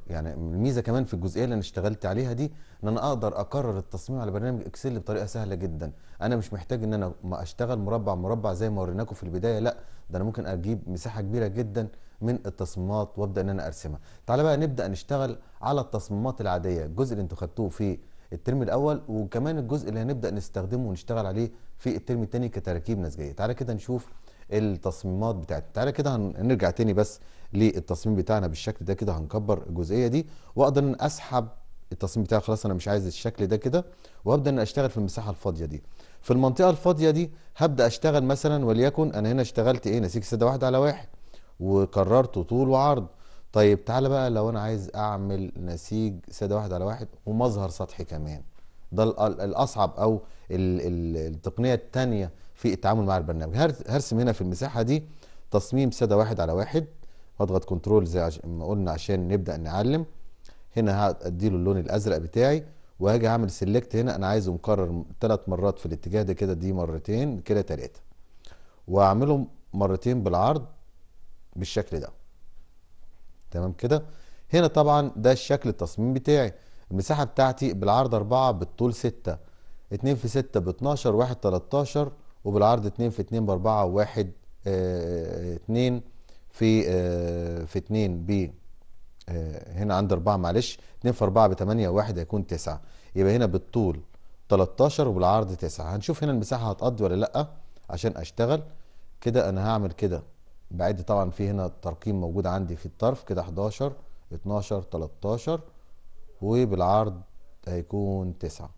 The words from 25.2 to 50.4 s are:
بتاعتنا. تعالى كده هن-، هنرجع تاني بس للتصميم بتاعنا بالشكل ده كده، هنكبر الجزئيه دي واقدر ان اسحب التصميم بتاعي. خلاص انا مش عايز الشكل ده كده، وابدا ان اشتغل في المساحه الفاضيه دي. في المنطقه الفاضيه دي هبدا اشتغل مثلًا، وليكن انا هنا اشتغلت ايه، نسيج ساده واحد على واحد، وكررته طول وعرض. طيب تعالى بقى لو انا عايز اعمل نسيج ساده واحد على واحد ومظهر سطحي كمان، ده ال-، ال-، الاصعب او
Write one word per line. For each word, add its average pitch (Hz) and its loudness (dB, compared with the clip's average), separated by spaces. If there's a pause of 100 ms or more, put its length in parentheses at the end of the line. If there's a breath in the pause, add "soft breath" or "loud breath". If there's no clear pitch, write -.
بتاعتنا. 78 -6
تعالى 127 0
كده 139 -2
هن-، 98 -2
هنرجع 101 2
تاني 110 2
بس 104 2 (340 soft breath)
للتصميم 101 2
بتاعنا 95 2
بالشكل 82 -6
ده 98 0
كده، 95 -2
هنكبر 101 -2
الجزئيه 87 2
دي 156 0 (280 loud breath)
واقدر 139 4
ان 135 2
اسحب 127 -2 (440)
التصميم 101 -2
بتاعي. 104 2
خلاص 110 0
انا 98 0
مش 90 -4
عايز 101 2
الشكل 110 -2
ده 107 2
كده، 151 0 (400 loud breath)
وابدا 139 4
ان 135 2
اشتغل 127 2
في - -6
المساحه 104 -2
الفاضيه 85 -4
دي. 73 -8 (380 soft breath)
في - 0
المنطقه 131 6
الفاضيه 160 4
دي 160 2 (260 loud breath)
هبدا 135 4
اشتغل 147 2
مثلًا، 135 2
وليكن 139 4
انا 107 2
هنا 131 4
اشتغلت 117 2
ايه، 110 2
نسيج 98 0
ساده 117 2
واحد 131 2
على 131 4
واحد، 143 2 (520 soft breath)
وكررته 98 4
طول 131 2
وعرض. 131 4 (460 soft breath)
طيب 104 8
تعالى 131 2
بقى 131 2
لو 110 2
انا 113 -2
عايز 107 -4
اعمل 98 -2
نسيج 98 -2 (160)
ساده 101 -2
واحد 104 -2
على 90 -2
واحد 110 -4 (180)
ومظهر 107 2
سطحي 90 -8
كمان، 76 -8 (500 soft breath)
ده 95 2
ال-، 110 2
ال-، 104 2
الاصعب 101 0
او 107 2 (300 soft breath)